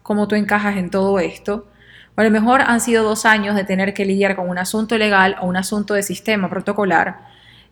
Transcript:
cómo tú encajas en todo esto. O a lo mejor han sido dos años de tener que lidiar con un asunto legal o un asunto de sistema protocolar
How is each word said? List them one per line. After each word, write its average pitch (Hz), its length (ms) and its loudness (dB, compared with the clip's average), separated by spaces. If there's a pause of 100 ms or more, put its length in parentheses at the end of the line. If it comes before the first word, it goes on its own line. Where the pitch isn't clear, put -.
cómo 208 240 -2
tú 208 80 0
encajas 208 420 0
en 180 140 -4
todo 196 260 0
esto. 190 540 -6 (440)
O 208 60 0
a - 20 4
lo 220 60 4
mejor 220 320 4
han 233 200 2
sido 233 220 2
dos 214 220 0
años 208 300 2
de 196 80 0
tener 196 320 -2
que 202 100 -2
lidiar 196 300 2
con 185 120 -4
un 180 120 -4
asunto 220 360 -2
legal 202 460 2
o 185 60 -2
un 180 100 -2
asunto 208 380 -2
de 196 80 0
sistema 190 480 -4
protocolar 185 760 -2 (460)